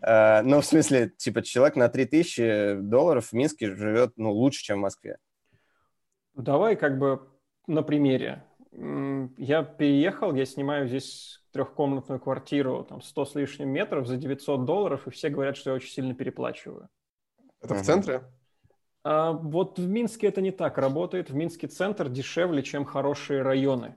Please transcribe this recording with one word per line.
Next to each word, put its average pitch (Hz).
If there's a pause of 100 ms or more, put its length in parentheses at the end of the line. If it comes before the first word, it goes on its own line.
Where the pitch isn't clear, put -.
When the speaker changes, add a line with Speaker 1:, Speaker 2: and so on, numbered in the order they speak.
Speaker 1:
Э, 110
но 139
в -
смысле, 139
типа, 113
человек 143
на 120
три 131
тысячи 113
долларов 123
в -
Минске 117
живёт, 107
ну, 110
лучше, 131
чем 101
в -
Москве. - (1160)
Speaker 2:
Давай 147
как 139
бы 135 (400)
на 156
примере. 139 (280)
М, 139
я 147
переехал, 147
я 131
снимаю 139
здесь - (100)
трёхкомнатную 139
квартиру, 131
там, -
сто -
с -
лишним 139
метров 139
за 127
девятьсот 135
долларов, 156
и 123
все -
говорят, 135
что -
я 131
очень 127
сильно 131
переплачиваю. 127 (720)
Speaker 3:
Это 117
в 101
Speaker 1:
Мгм. 95
Speaker 3:
центре? 147 (800)
Speaker 2:
А, 156
вот 165
в 180
Минске 214
это 196
не 190
так 175
работает. 165
В 135
Минске 165
центр 185
дешевле, 139
чем 143
хорошие 139
районы. 131